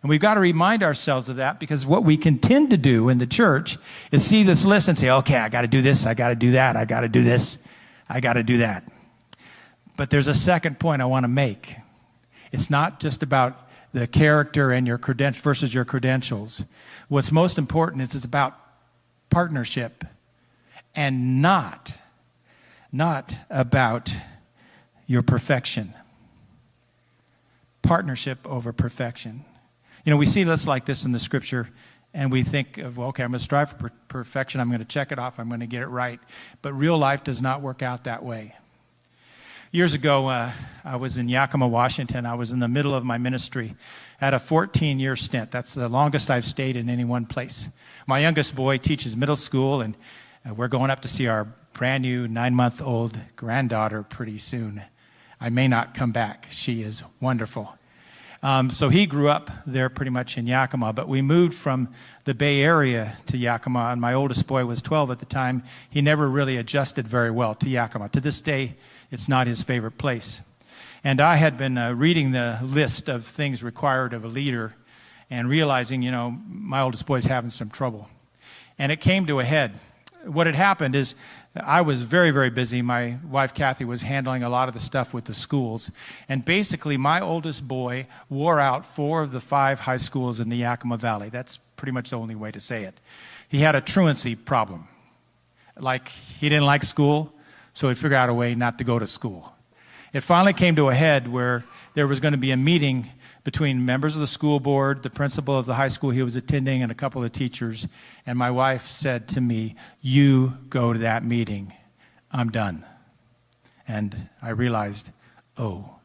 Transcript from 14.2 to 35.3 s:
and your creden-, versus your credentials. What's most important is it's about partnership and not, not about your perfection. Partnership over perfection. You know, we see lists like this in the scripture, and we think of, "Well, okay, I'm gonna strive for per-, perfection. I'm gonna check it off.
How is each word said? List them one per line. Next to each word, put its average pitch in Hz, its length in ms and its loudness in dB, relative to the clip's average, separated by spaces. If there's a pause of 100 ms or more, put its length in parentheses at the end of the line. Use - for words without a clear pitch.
and 127 140 2
your 120 120 0
creden-, 131 420 0
versus 139 340 0
your 127 100 2
credentials. 123 800 -4 (440)
What's 139 220 0
most 165 280 4
important 151 440 0
is 127 120 -6
it's 127 100 -6
about 131 340 0 (720)
partnership 131 760 0 (920)
and 131 440 0
not, 160 540 0 (960)
not 143 420 -2 (180)
about 123 640 0 (920)
your 123 160 2
perfection. 120 720 0 (1900)
Partnership 135 640 0
over 120 260 -6
perfection. 120 720 -6 (600)
You 156 60 2
know, 147 60 6
we 147 100 4
see 196 180 4
lists 165 220 0
like 131 180 0
this 135 200 -4
in 127 80 0
the 120 60 0
scripture, 123 500 -4 (440)
and 135 200 -2
we 131 100 2
think 139 360 -4
of, 127 180 -12
"Well, 123 120 -6
okay, 135 140 -6
I'm 120 80 -4
gonna 123 100 -4
strive 143 300 0
for - 60 -20
per-, 113 140 -8 (180)
perfection. 131 520 -6
I'm 120 100 0
gonna 117 140 -4
check 139 280 -6
it 131 60 -8
off. 123 200 -8